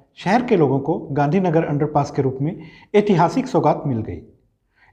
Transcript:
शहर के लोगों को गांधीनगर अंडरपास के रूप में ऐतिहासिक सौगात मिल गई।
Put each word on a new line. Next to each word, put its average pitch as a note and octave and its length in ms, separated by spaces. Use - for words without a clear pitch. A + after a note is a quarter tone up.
शहर A#3 300
के A3 120
लोगों C3+ 220
को D#3+ 180
गांधीनगर D#3 540
अंडरपास D3 460
के D3 100
रूप C3 200
में D#3 160
ऐतिहासिक G#3 520
सौगात E3 400
मिल A2+ 140
गई। E2+ 200